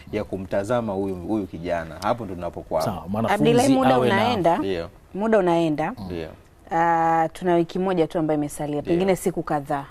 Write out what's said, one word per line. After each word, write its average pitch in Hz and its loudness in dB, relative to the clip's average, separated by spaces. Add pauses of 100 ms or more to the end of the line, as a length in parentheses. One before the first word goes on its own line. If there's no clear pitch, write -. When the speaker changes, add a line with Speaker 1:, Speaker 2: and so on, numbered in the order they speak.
(120)
Speaker 1:
Ya 104 -2
kumtazama 104 -2
huyu, 98 -2
huyu 95 -4
kijana. 82 -6
Hapo 117 -2
ndo 95 -8
tunapokwama. 85 -4
Speaker 2:
Sawa, 101 -6
mwanafunzi 208 0
Speaker 3:
Abdullahi, 247 4
muda 262 4
Speaker 2:
awe 254 4
na 196 2
Speaker 3:
unaenda. 202 2
Speaker 1:
Ndio. 170 -4 (260)
Speaker 3:
Muda 220 2
unaenda. 170 2 (140)
Speaker 1:
Ndio. 85 -6 (420)
Speaker 3:
Ah, 165 2
tuna 180 0
wiki 170 2
moja 180 2
tu 180 -4
ambayo 156 0
imesalia. 147 -4
Speaker 1:
Ndio. 175 -2
Speaker 3:
Pengine 180 2
siku 170 -2
kadhaa 143 -2